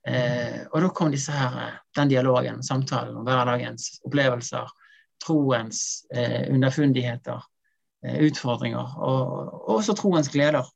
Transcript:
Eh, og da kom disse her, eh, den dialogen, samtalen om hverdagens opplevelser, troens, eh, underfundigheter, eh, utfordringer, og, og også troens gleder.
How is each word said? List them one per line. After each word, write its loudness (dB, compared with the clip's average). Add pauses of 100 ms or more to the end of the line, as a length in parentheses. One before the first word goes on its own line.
Eh, -2
og 2
da 4
kom 2
disse -4
her, -2
eh, -10 (200)
den 4
dialogen, 2
samtalen -4
om -8
hverdagens -2
opplevelser, -2 (520)
troens, 0
eh, -2
underfundigheter, 2 (640)
eh, -4 (120)
utfordringer, -4
og, -2
og -2
også 2
troens 2
gleder. 2